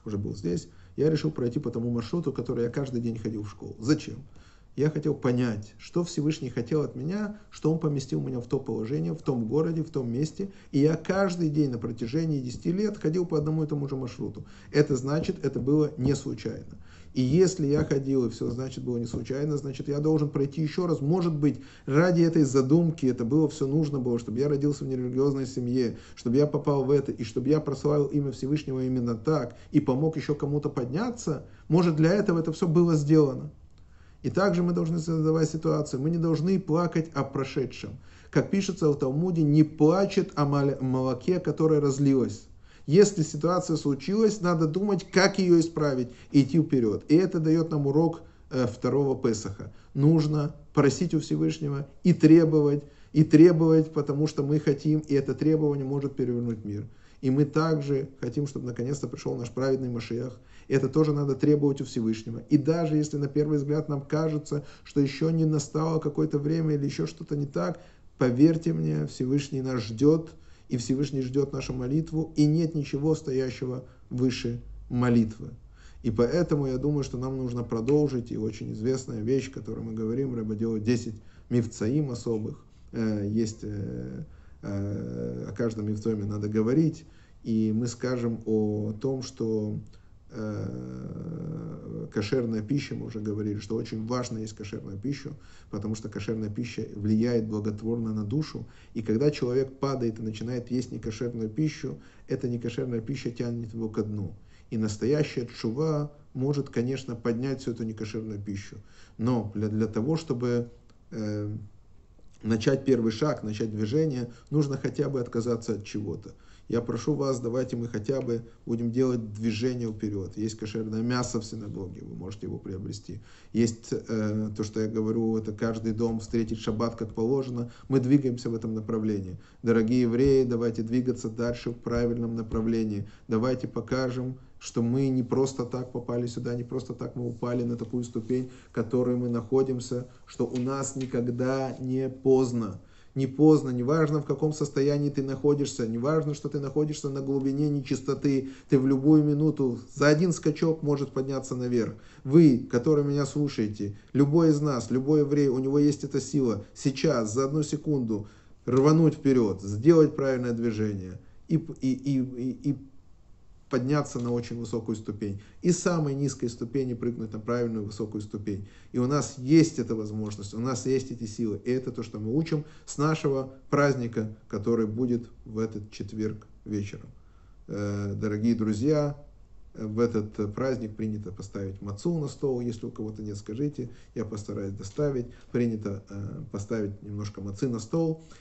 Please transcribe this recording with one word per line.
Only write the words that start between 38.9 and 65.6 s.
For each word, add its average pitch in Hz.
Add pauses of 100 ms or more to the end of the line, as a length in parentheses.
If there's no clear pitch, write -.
в 143
Талмуде, 160
«Не 151
плачет 175
о 156
мол-, 139
молоке, 131
которое 156
разлилось». 135 (380)
Если 180
ситуация 160
случилась, 190
надо 170
думать, 190
как 190
ее 175
исправить, 139 (240)
и 139
идти 160
вперед. 113
И 147
это 180
дает 160
нам 147
урок, 160 (300)
э, 127
второго 131
Песаха. 104 (220)
Нужно 151 (200)
просить 147
у 151
Всевышнего 151 (180)
и 175
требовать, 156 (300)
и 151
требовать, 160
потому 147
что 147
мы 147
хотим, 151
и 147
это 135
требование 151
может 139
перевернуть 120
мир. 104 (360)
И 131
мы 143
также 143 (100)
хотим, 139
чтобы 131
наконец-то 123
пришел 135
наш 120
праведный 131
Машиах. 120 (300)
И -
это 135
тоже 156
надо 143
требовать 143
у 127
Всевышнего. 113
И 147
даже 156
если 151
на 143
первый 147
взгляд 147
нам 143
кажется, 151 (200)
что -
еще 151
не 160
настало 156